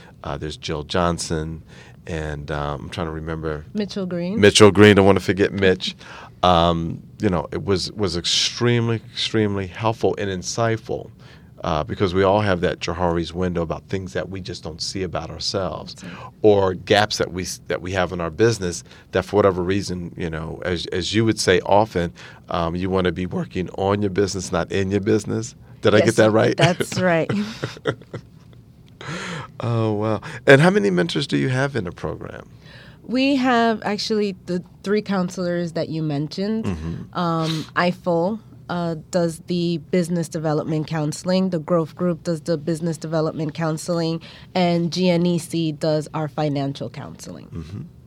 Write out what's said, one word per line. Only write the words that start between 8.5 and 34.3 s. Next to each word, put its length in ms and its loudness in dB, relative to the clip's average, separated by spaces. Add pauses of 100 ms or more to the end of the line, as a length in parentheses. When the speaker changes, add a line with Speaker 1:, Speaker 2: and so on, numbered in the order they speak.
Speaker 1:
extremely 540 0
helpful 520 -2
and 120 -4
insightful, 800 -4 (520)
uh, 220 -2
because 300 -2
we 100 2
all 160 4
have 220 0
that 180 -2
Johari's 540 -2
window 280 -2
about 260 -6
things 260 -6
that 160 -6
we 100 -10
just 240 -12
don't 180 -12
see 220 -6
about 260 -6
ourselves, 640 -6
Speaker 2:
That's 180 -16
right. 200 -16 (100)
Speaker 1:
or 320 6
gaps 440 2
that 140 -2
we 100 -6
s-, 260 -10
that 140 -4
we 100 -8
have 200 0
in 80 -6
our 100 -4
business 520 0 (300)
that 120 0
for 120 -2
whatever 260 6
reason, 540 -4
you 140 -4
know, 340 -8
as, 220 -2
as 280 -2
you 100 2
would 140 2
say 220 6
often, 520 2 (360)
um, 260 -2
you 160 -2
wanna 220 2
be 140 -6
working 440 -6
on 320 0
your 80 0
business, 400 -2
not 220 -2
in 180 0
your 120 0
business. 520 -2 (260)
Did 140 4
I 40 8
Speaker 2:
Yes, 80 6
Speaker 1:
get 100 4
that 160 8
right? 240 4
Speaker 2:
that's 440 2
right. 360 2
Speaker 1:
<laughs> 40 -2 (2250)
Oh, 340 0
wow. 260 0 (260)
And 140 12
how 100 6
many 200 2
mentors 360 0
do 100 -2
you 120 0
have 260 -2
in 100 -2
the 60 -6
program? 580 -10 (540)
Speaker 2:
We 340 2
have 460 2
actually 540 -2 (100)